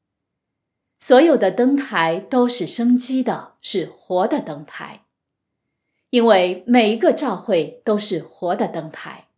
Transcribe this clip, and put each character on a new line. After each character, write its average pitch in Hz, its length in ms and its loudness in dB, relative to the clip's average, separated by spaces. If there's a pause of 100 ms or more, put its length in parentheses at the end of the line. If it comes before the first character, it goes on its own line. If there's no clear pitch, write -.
(1000)
所 254 200 6
有 311 160 6
的 190 140 0
灯 247 240 0
台 175 460 -2
都 247 280 0
是 214 160 -4
生 240 320 0
机 262 260 -2
的， - 380 -6
是 165 260 -4
活 180 420 -4
的 294 120 -2
灯 151 240 -12
台。 - 420 -18 (1040)
因 233 160 2
为 185 400 4
每 240 260 4
一 226 60 -4
个 320 140 2
教 233 240 -4
会 165 480 -2
都 208 140 0
是 196 240 -4
活 180 320 -6
的 202 140 -2
灯 156 220 -10
台， - 480 -18